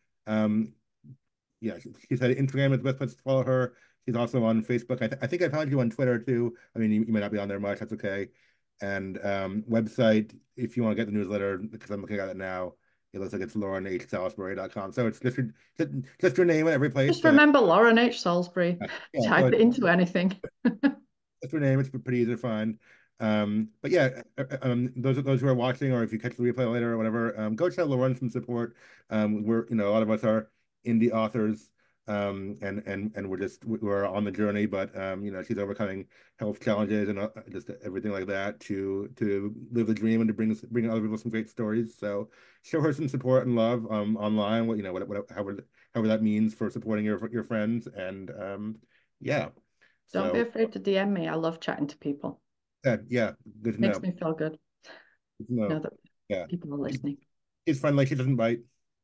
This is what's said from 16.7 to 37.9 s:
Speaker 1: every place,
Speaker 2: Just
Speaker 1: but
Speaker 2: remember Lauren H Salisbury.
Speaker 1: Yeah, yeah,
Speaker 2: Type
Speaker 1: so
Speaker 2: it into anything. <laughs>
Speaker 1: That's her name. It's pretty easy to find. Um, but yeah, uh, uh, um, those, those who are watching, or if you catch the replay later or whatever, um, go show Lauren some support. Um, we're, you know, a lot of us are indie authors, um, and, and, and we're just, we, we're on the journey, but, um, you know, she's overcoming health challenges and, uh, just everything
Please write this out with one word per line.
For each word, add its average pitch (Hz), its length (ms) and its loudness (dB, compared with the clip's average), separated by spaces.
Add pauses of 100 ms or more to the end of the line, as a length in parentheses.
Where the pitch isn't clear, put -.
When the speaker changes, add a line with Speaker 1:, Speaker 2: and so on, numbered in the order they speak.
Speaker 1:
every 139 160 2
place, 139 180 2
Speaker 2:
Just - 140 2
Speaker 1:
but 320 80 8
Speaker 2:
remember 294 280 10
Lauren 220 400 8
H 240 220 2
Salisbury. 175 580 0
Speaker 1:
Yeah, 190 80 -8 (280)
yeah, 120 140 2
Speaker 2:
Type - 120 6
Speaker 1:
so 131 60 8
Speaker 2:
it 170 80 6
into 233 340 6
anything. 180 500 4 (120)
<laughs> - 120 -18
Speaker 1:
That's - 880 -2
her 156 80 0
name. 135 200 4
It's 135 80 0
pretty 127 300 -2
easy 120 140 2
to 113 40 -2
find. 110 420 -2 (400)
Um, 107 500 2 (120)
but 143 100 -4
yeah, 143 320 4 (140)
uh, 139 140 -4
uh, 139 100 -6
um, 123 340 0
those, 131 280 0
those 131 180 2
who 139 80 2
are 131 60 4
watching, 127 380 0
or 117 100 2
if 110 100 -2
you 110 60 -2
catch - 180 -8
the 120 60 -6
replay 120 280 0
later 117 220 0
or 113 60 0
whatever, 110 420 -2
um, 107 160 -2
go 175 140 0
show 180 140 -2
Lauren 131 300 2
some 127 140 -4
support. 117 480 -4 (320)
Um, 107 360 0
we're, 113 260 0
you 113 60 0
know, 101 120 2
a 104 40 4
lot 110 100 4
of 107 80 2
us 110 120 0
are 110 280 2 (360)
indie 117 240 4
authors, 110 600 -2 (380)
um, 101 520 -4
and, 101 260 -6
and, 107 300 -6
and 98 120 -6
we're 95 100 -4
just, 95 260 -8
we, 110 140 -4
we're 101 280 0
on 95 180 -2
the 101 60 -2
journey, 104 360 0
but, 98 300 -4
um, 95 280 -6
you 101 80 -8
know, 92 100 -8
she's 98 160 -6
overcoming 98 480 -6 (320)
health 104 220 -6
challenges 104 480 0
and, 101 100 -4
uh, 104 120 -6 (200)
just 98 200 -12 (120)
everything 95 300 -6